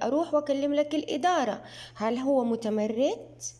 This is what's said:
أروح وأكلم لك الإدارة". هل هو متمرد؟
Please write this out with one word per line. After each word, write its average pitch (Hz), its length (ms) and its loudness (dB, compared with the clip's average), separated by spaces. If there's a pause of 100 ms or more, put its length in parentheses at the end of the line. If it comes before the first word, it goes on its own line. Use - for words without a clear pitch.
أروح 302 320 0
وأكلم 285 400 0
لك 294 200 2
الإدارة". 294 680 0 (320)
هل 226 240 -2
هو 262 260 2
متمرد؟ 226 1000 0 (180)